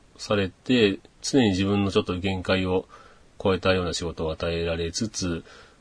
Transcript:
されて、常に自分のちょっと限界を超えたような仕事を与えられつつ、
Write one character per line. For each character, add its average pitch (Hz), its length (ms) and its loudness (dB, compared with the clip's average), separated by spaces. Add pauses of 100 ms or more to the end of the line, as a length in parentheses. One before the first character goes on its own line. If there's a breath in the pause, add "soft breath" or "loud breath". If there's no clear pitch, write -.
(180)
さ - 180 -4
れ 98 140 0
て、 107 500 2 (220)
常 139 200 2
に 110 80 6
自 95 160 2
分 101 180 2
の 95 80 0
ち 107 80 2
ょ - 20 6
っ - 40 -4
と 90 120 -4
限 92 260 -4
界 95 220 0
を 92 200 0 (560 loud breath)
超 98 140 2
え 87 40 -2
た 92 140 2
よ 92 80 0
う 87 40 -4
な 80 80 -4
仕 - 100 -6
事 82 220 -6
を 78 60 -2
与 85 180 -4
え 82 160 -2
ら 82 120 -2
れ 85 140 -4
つ 110 180 -6
つ、 85 340 -6 (380 loud breath)